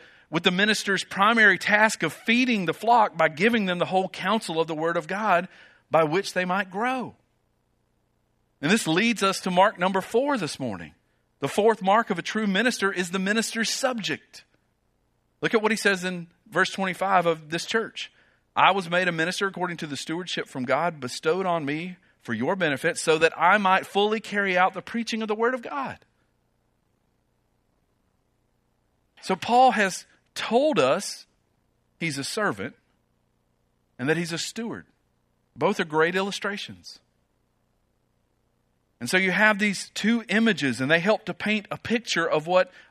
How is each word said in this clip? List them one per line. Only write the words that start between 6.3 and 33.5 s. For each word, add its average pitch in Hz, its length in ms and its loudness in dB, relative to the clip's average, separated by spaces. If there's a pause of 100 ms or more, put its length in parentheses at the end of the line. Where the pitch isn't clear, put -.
they 180 140 -2
might 190 260 -2
grow. 240 440 -6 (1500)
And 147 100 2
this 220 160 2
leads 202 340 2
us 190 200 0
to 190 100 -4
mark 190 260 4
number 190 220 0
four 269 380 0
this 165 200 -6
morning. 92 360 -8 (480)
The 139 80 -2
fourth 214 320 2
mark 202 280 2
of 185 80 -2
a 165 60 -4
true 220 240 -4
minister 196 460 0
is 180 180 -4
the 190 80 -2
minister's 214 500 -2
subject. 214 760 -6 (960)
Look 156 120 -4
at 220 80 2
what 214 100 2
he 220 60 -2
says 190 280 0
in 180 220 -8 (220)
verse 180 200 0
twenty-five 190 560 0
of 160 240 -2
this 165 160 -6
church. - 440 -6 (460)
"I 151 160 6
was 185 180 -2
made 180 200 0
a - 20 0
minister 170 360 -2
according 180 300 -6
to 170 100 -8
the 139 100 -8
stewardship - 500 -8
from 131 160 -8
God 147 380 0
bestowed 160 440 -2
on 170 200 -2
me 160 320 -6 (240)
for 120 120 -6
your 135 240 -2
benefit, 160 400 0
so 156 220 2
that 160 180 6
I 175 200 6
might 190 280 4
fully 214 340 0
carry 196 380 -2
out 185 160 4
the 185 80 -10
preaching 226 400 -6
of 220 80 -4
the 214 60 -2
Word 233 180 0
of 254 80 -4
God." 254 380 -10 (3250)
So 190 160 -2
Paul 247 340 6
has 202 340 -2 (300)
told 262 420 0
us 151 480 0 (720)
he's 160 180 -4
a 139 80 -6
servant 139 500 -4 (1200)